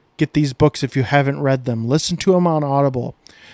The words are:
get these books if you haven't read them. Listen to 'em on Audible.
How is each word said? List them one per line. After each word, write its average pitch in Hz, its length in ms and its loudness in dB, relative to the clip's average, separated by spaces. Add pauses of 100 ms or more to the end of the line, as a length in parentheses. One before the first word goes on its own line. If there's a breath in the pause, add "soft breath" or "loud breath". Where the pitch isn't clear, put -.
(160)
get 156 160 -2
these 151 200 0
books - 300 0
if 135 140 -4
you 131 80 0
haven't 143 360 0
read 135 240 0
them. 117 240 -4
Listen 156 300 -2
to 190 160 2
'em 180 120 2
on 156 180 0
Audible. 139 500 0 (400 loud breath)